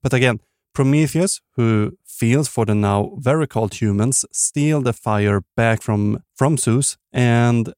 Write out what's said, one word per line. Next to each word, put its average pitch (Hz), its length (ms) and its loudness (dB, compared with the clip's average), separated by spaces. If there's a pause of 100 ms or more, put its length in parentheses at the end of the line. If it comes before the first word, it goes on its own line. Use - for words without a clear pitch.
But 127 100 -2
again, 123 280 2 (340)
Prometheus, 151 640 0 (160)
who 110 480 0
feels 123 440 0
for 113 180 -2
the 107 80 0
now 101 440 0
very 143 280 0
cold 110 280 -4
humans, 107 560 -2
steal 147 520 -2
the 120 100 0
fire 104 500 0 (140)
back 113 260 0
from, 104 400 -2 (120)
from 139 240 0
Zeus 127 400 0 (140)
and 120 640 2